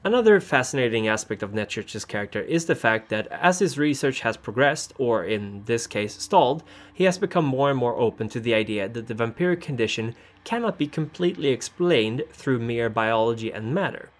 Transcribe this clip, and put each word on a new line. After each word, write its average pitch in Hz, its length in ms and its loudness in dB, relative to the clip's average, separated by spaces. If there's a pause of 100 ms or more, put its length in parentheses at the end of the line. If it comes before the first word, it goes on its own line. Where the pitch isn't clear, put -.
Another 220 380 6
fascinating 123 680 0
aspect 110 340 -2
of 101 100 -8
Netchurch's 107 540 -6
character 104 340 -6
is 165 240 -2
the 165 100 0
fact 113 360 0
that 107 200 -2
as 180 280 2
his 160 180 0
research 143 440 0
has 113 140 -2
progressed, 139 640 0
or 113 280 0
in 101 420 -4
this 117 200 -2
case 104 280 -4
stalled, 156 500 2 (300)
he 185 100 2
has 185 140 2
become 180 260 0
more 135 240 2
and 135 100 2
more 120 180 0
open 113 340 0
to 120 100 -6
the 113 140 2
idea 107 340 0
that 117 180 -8
the 117 80 -6
vampiric 165 460 -2
condition 117 540 -4 (280)
cannot 226 360 -4
be 147 80 0
completely 160 600 -2
explained 127 760 0 (100)
through 131 260 -2
mere 117 300 -2
biology 113 640 0
and 110 220 -6
matter. 175 340 -4 (120)